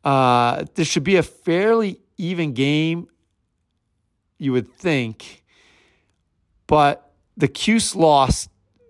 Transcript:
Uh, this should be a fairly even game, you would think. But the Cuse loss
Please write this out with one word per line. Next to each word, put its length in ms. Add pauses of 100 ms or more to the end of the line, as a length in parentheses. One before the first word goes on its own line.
Uh, 600 (100)
this 120
should 180
be 120
a 80
fairly 720 (200)
even 340
game, 560 (1300)
you 140
would 200
think. 680 (1300)
But 440 (240)
the 120
Cuse 480
loss 520 (420)